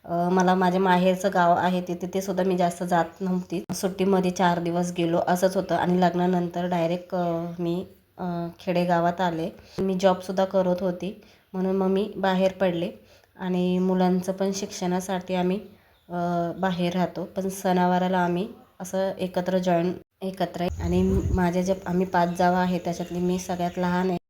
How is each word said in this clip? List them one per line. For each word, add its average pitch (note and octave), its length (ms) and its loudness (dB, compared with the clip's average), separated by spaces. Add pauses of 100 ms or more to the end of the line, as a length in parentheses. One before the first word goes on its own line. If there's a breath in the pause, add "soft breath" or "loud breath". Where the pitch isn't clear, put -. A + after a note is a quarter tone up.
अ, F3 240 0
मला F#3 260 4
माझ्या F#3 260 2
माहेरचं F#3 520 4
गाव F3 240 6
आहे F3+ 240 0
ते, F3+ 200 -6
तिथे F#3+ 200 -4
सुद्धा F#3+ 220 -2
मी F#3 140 2
जास्त F3 260 0
जात F3 220 2 (160)
नव्हती. F#3 420 -4 (120)
सुट्टीमध्ये F#3 560 0
चार F3 280 2
दिवस F3 380 -2
गेलो E3+ 300 2
असंच F#3 280 2
होतं F3+ 200 0
आणि F3+ 260 2
लग्नानंतर F3 680 0
डायरेक्ट, F3 480 -2
अ, E3+ 300 -2 (140)
मी, F3 260 -2 (320)
अ, E3+ 300 -6 (120)
खेडेगावात F3 640 0
आले. E3 280 -2 (300 loud breath)
मी F#3+ 140 0
जॉबसुद्धा F#3 520 2
करत F#3 360 2
होती F3+ 400 -4 (320 loud breath)
म्हणून F#3+ 220 0
मग F#3+ 120 2
मी G3 280 0
बाहेर F#3+ 360 2
पडले F3+ 400 -2 (480 soft breath)
आणि F3+ 400 0
मुलांचं F#3 520 2
पण G3 220 -2
शिक्षणासाठी F#3 840 -4
आम्ही, F3+ 240 0 (500 loud breath)
अ, F3 500 -2
बाहेर F3+ 340 0
राहतो, F3 300 -2
पण F#3+ 260 -6
सणावाराला F3+ 680 2
आम्ही F3+ 300 0 (320)
असं F#3+ 380 -4
एकत्र F#3 400 -2
जॉईन, F3+ 360 2 (280)
एकत्र F#3 400 -6
आहे. F3+ 220 -4
आणि F#3 380 2 (120)
माझ्या F3+ 280 2
ज्या, F#3 140 0 (100)
आम्ही F3+ 200 0
पाच F3 240 2
जावा F3+ 280 2
आहे F3+ 220 0
त्याच्यातली F3 400 -6
मी F3+ 200 0
सगळ्यात F3 380 -4
लहान F3+ 320 0
आहे. F3+ 80 -2 (120)